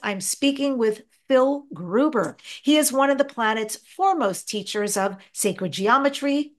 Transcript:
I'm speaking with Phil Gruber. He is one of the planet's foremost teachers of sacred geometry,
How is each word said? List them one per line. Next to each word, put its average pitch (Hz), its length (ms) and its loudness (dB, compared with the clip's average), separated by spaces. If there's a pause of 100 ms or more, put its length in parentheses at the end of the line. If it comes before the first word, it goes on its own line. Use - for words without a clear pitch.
I'm 202 180 -4
speaking 277 560 -2
with 220 260 0 (260)
Phil 269 440 2
Gruber. 185 640 0 (240)
He 302 160 4
is 285 160 2
one 269 160 4
of 277 80 2
the 277 80 2
planet's 220 500 -2
foremost 330 720 -2
teachers 208 480 -4
of 196 220 -2 (160)
sacred 185 400 -4
geometry, 277 840 0